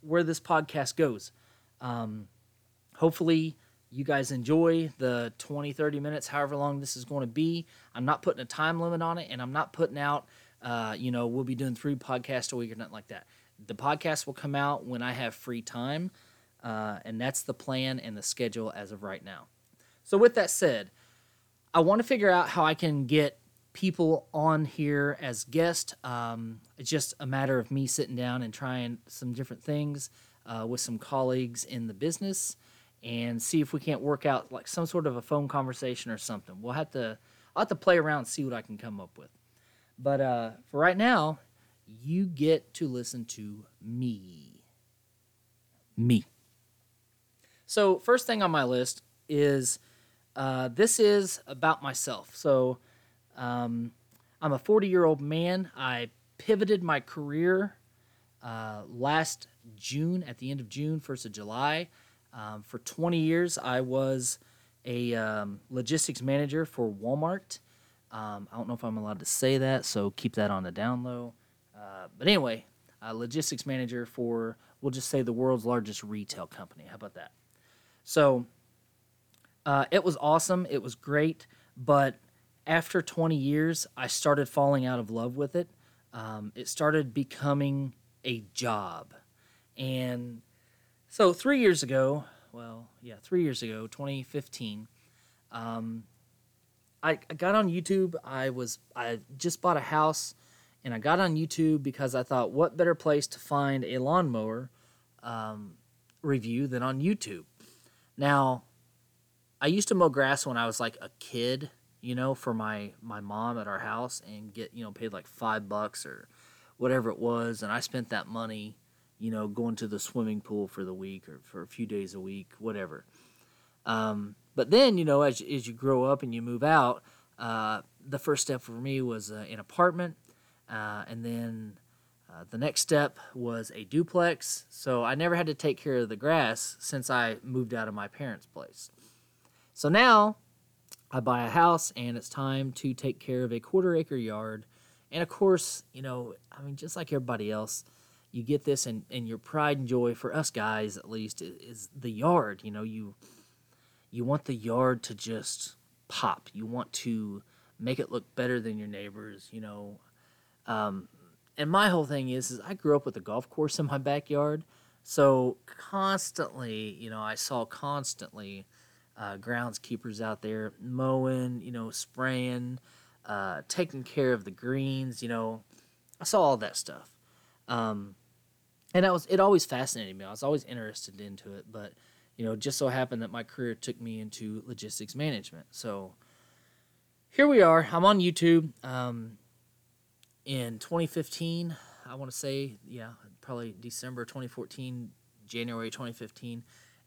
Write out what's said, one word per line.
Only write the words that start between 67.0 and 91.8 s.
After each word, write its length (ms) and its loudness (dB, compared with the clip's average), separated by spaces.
Um, 420 -10
I 60 -12
don't 100 -6
know 60 -4
if 100 -8
I'm 140 -4
allowed 220 -6
to 60 -14
say 340 2
that, 260 2
so 240 0
keep 240 -4
that 160 2
on 140 -2
the 80 -6
down 320 -4
low. 320 -10
Uh, 300 -16
but 100 2
anyway, 380 4
a 100 -8
logistics 540 -4
manager 400 -4
for, 500 -4
we'll 80 0
just 200 -4
say, 120 2
the 100 0
world's 320 2
largest 380 0
retail 460 -8
company. 400 -18
How 80 -18
about 180 -16
that? 200 -16
So, 440 6
uh, 240 4
it 120 6
was 160 2
awesome. 520 4
It 100 0
was 140 -8
great. 500 0
But 380 4
after 380 2
twenty 320 0
years, 500 0
I 120 -4
started 420 2
falling 380 4
out 100 -2
of 140 -6
love 260 -4
with 180 -2
it. 140 0
Um, 420 -10
it 120 -10
started 460 2
becoming 800 0
a 200 -6
job. 580 -4
And 640 -4
so 220 6
three 280 2
years 240 6